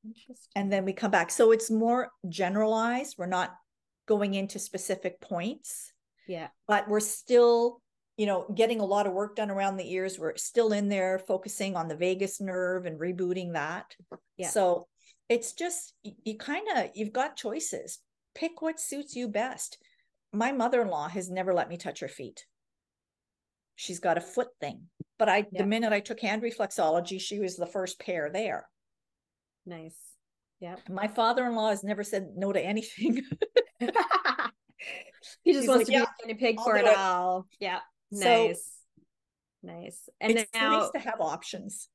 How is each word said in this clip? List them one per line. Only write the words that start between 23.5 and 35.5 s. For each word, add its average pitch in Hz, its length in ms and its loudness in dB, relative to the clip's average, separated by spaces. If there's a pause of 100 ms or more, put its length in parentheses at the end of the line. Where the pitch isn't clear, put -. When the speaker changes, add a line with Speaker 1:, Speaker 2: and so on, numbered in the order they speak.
Speaker 2:
She's - 260 -10
got 170 180 2
a - 40 -2
foot 240 260 -4 (120)
thing. - 220 -10 (360)
But 214 100 4
I, 202 140 4
the 208 100 -6
Speaker 1:
Yeah. 185 140 0
Speaker 2:
minute 220 260 2
I 202 80 2
took 214 200 -10
hand 214 220 -2
reflexology, 185 800 0
she 202 180 -8
was 185 180 -4
the 175 100 -4
first 185 340 -6
pair 160 320 -4
there. 185 360 -4 (1000)
Speaker 1:
Nice. 165 300 -14 (640)
Yeah. 175 160 -12 (120)
Speaker 2:
My 196 200 -4
father-in-law 233 640 2
has 202 140 -2
never 208 200 -2
said 190 320 -4
no 196 160 0
to 190 80 2
anything. 220 680 -2
<laughs> - 80 -8 (460)
Speaker 1:
<laughs> 240 100 -2 (1500)
He 349 100 8